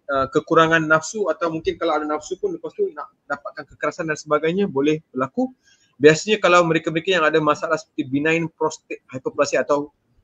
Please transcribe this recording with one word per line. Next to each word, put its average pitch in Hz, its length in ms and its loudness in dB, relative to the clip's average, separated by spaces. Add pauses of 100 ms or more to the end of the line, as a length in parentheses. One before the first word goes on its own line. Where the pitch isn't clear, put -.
uh, 135 220 0
kekurangan 160 560 2
nafsu 160 440 0
atau 165 200 -2
mungkin 165 280 -4
kalau 165 200 -2
ada 151 80 -4
nafsu 151 320 -6
pun 196 160 -4
lepas 160 200 -10
tu 196 200 -2
nak 147 160 -14 (160)
dapatkan - 440 -10
kekerasan 156 400 -6
dan 151 80 -4
sebagainya 160 520 -2
boleh 147 320 0 (100)
berlaku. 135 400 -4 (500)
Biasanya 160 400 6
kalau 175 240 6
mereka-mereka 160 480 -2
yang 170 120 2
ada 151 140 2
masalah 156 380 0
seperti 147 320 -8
benign 160 400 0
prostate - 640 -8
hyperplasia 139 500 -2
atau, 147 300 -2 (320)